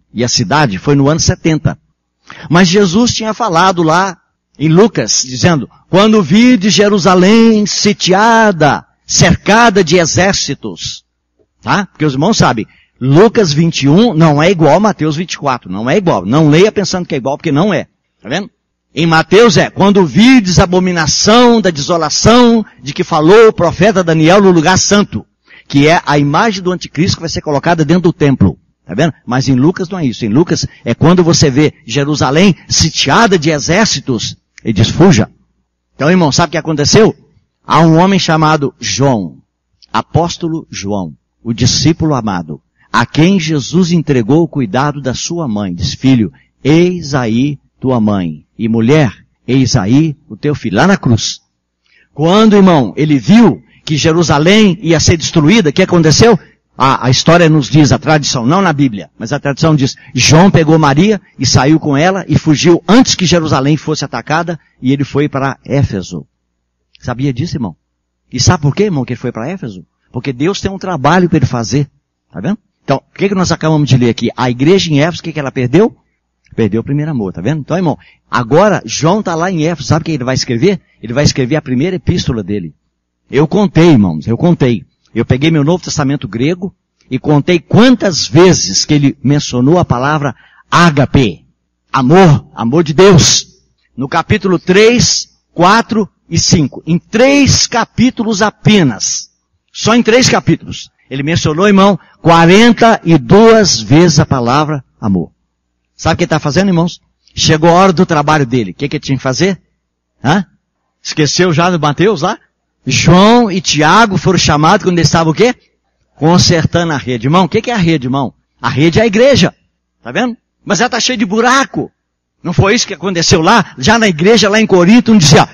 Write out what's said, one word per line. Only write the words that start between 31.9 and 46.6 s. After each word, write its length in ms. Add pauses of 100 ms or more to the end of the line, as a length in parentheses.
sitiada 680
de 140
exércitos, 840 (260)
ele 100
diz, 160
"Fuja." 400 (640)
Então, 160
irmão, 220
sabe 160
o 40
que 60
aconteceu? 560 (520)
Há 160
um 160
homem 200
chamado 640
João, 600 (520)
apóstolo 800
João, 420 (300)
o 100
discípulo 640
amado, 460 (300)
a 140
quem 320
Jesus 540
entregou 520
o 40
cuidado 540
da 120
sua 360
mãe. 260
Diz, 180
"Filho, 380 (320)